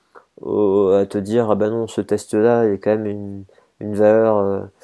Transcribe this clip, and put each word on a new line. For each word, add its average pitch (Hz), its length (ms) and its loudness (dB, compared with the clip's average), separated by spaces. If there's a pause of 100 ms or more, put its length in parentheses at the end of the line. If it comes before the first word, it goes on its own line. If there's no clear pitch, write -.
(400)
au, 101 480 0
à 98 180 2
te 104 100 -8
dire, 107 320 -2
ah 107 60 2
ben 104 160 0
non, 113 160 -4
ce - 140 -6
test-là, 110 640 0
il 107 80 2
y - 20 0
a - 20 -4
quand 101 140 -4
même 107 160 -2
une, 101 380 -10 (340)
une 107 160 -8
valeur, 107 440 4
euh, 98 220 -2 (240)